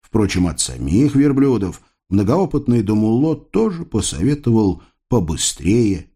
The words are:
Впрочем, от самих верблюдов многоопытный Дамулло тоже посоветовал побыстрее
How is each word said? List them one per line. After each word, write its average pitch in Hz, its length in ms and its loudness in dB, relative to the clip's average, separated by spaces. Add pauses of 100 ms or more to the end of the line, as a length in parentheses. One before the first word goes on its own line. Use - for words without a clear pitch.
Впрочем, 95 460 0
от 76 120 -6
самих 73 560 0
верблюдов 135 640 2 (280)
многоопытный 120 720 0
Дамулло 110 520 0
тоже 175 500 -4
посоветовал 110 1000 -2 (240)
побыстрее 95 1080 -2